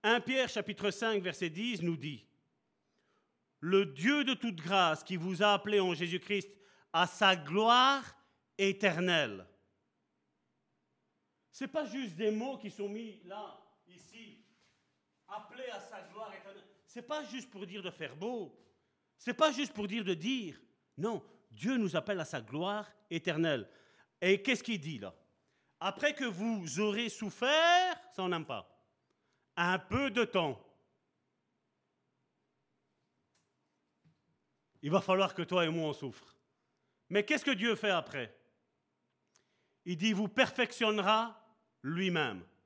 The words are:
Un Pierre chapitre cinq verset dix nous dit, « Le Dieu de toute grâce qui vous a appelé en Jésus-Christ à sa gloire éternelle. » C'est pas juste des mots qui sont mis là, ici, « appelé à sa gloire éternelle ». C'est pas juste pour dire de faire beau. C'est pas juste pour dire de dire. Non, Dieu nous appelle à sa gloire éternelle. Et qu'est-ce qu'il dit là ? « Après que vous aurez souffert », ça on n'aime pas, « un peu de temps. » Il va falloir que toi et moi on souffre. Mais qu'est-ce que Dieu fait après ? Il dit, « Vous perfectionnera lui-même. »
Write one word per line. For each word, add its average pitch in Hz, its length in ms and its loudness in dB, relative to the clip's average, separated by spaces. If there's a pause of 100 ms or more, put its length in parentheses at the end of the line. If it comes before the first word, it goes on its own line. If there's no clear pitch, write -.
Un 226 160 4
Pierre 254 300 0
chapitre 202 420 -2
cinq 214 320 0
verset 175 260 -4
dix 202 320 -4
nous 170 160 0
dit, « 139 300 -10 (1300)
Le 190 260 4
Dieu 202 380 2
de 254 100 2
toute 226 220 -4
grâce 165 480 2
qui 185 120 -6
vous 180 280 -2
a 208 100 8
appelé 202 260 2
en 185 140 2
Jésus-Christ 175 560 -4 (440)
à 170 120 6
sa 190 300 4
gloire 233 800 4 (400)
éternelle. » 175 880 2 (2000)
C'est 269 160 -10
pas 302 180 -2
juste 220 300 -8
des 214 160 2
mots 247 260 -4
qui 208 140 -12
sont 202 180 -8
mis 208 360 -12
là, 202 360 -14 (260)
ici, « 214 560 -20 (840)
appelé 214 380 -10
à 220 140 -8
sa 196 240 -14
gloire 208 300 -12
éternelle ». 196 300 -18 (240)
C'est 240 160 -14
pas 302 220 -4
juste 226 260 -12
pour 190 160 -12
dire 190 160 -12
de 175 80 -8
faire 139 240 -10
beau. 208 420 -6 (600)
C'est 240 180 -4
pas 311 160 4
juste 254 220 -4
pour 208 140 -4
dire 214 160 -4
de 180 120 0
dire. 196 440 -4 (380)
Non, 208 260 -2 (280)
Dieu 208 260 0
nous 190 180 0
appelle 185 240 0
à 151 60 -4
sa 135 160 -6
gloire 180 500 -6 (200)
éternelle. 160 580 0 (500)
Et 196 220 4
qu'est-ce 247 220 0
qu'il 220 160 -4
dit 147 180 -8
là ? « 95 180 -12 (640)
Après 202 360 -2
que 269 100 -4
vous 190 540 -4
aurez 214 300 0
souffert », 330 840 2 (180)
ça 190 100 -4
on 180 60 0
n'aime 165 160 -2
pas, « 113 220 -8 (880)
un 180 240 2
peu 254 320 -2
de 226 140 2
temps. » 156 360 0 (4000)
Il 147 80 -2
va 202 100 4
falloir 185 320 2
que 170 100 -6
toi 175 220 2
et 156 40 0
moi 160 200 0
on 143 40 -4
souffre. - 420 -12 (760)
Mais 208 140 2
qu'est-ce 294 220 0
que 277 60 2
Dieu 220 240 2
fait 214 140 -2
après ? 147 480 -2 (1500)
Il 175 120 -4
dit, « 214 160 2
Vous 196 140 0
perfectionnera 220 1120 2 (460)
lui-même. » 151 600 0 (200)